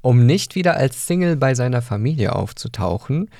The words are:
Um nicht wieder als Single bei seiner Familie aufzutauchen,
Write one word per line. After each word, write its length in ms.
Um 180
nicht 280
wieder 220
als 300
Single 300
bei 180
seiner 280
Familie 520
aufzutauchen, 1040